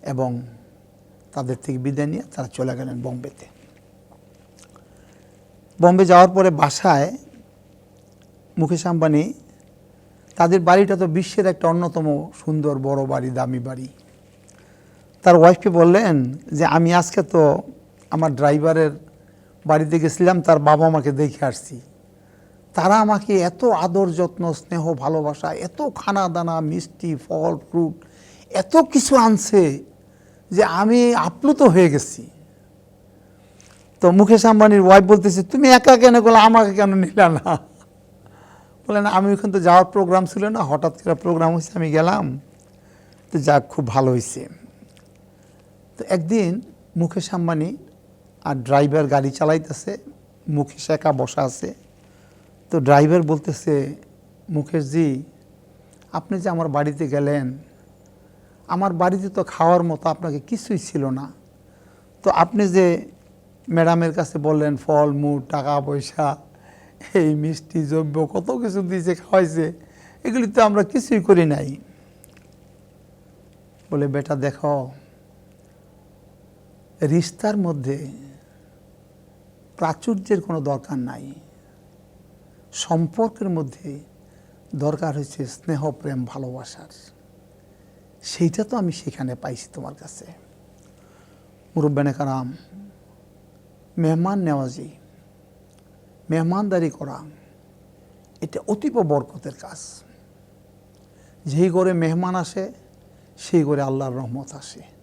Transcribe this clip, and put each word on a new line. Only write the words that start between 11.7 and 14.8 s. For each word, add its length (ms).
সুন্দর 320
বড় 280
বাড়ি, 240
দামি 300
বাড়ি। 280